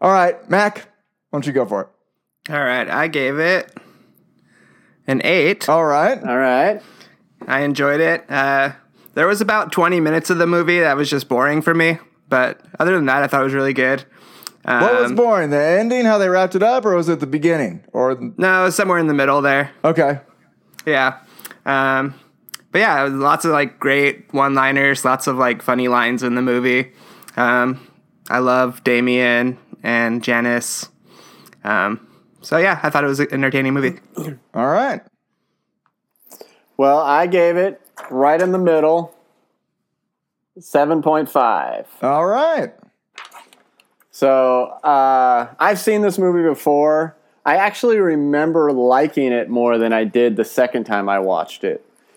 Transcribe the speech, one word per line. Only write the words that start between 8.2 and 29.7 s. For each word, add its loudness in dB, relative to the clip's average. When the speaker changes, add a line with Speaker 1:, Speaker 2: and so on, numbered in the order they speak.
Speaker 2:
Uh, 0
there 2
was 0
about -2
twenty 2
minutes 0
of 0
the 2
movie 2
that 2
was -2
just -4
boring 0
for 0
me, 0
but 0
other 0
than 0
that, 2
I 0
thought 0
it 0
was -4
really -2
good. -2
Speaker 1:
What 2
was 0
Speaker 2:
Um, -4
Speaker 1:
boring? 2
The 0
ending, 2
how 4
they 2
wrapped 2
it 2
up, 2
or 2
was 0
it -2
the -6
beginning? -2
Or 0
Speaker 2:
No, 2
it 2
was 0
somewhere 0
in 0
the 0
middle 2
there. 0
Speaker 1:
Okay. 0
Speaker 2:
Yeah. 0
Um, -2
but 0
yeah, 2
lots 0
of, 0
like, -2
great -2
one-liners, 0
lots 0
of, -2
like, 0
funny -2
lines 0
in -2
the -2
movie. 0
Um, 0
I 0
love 0
Damien 0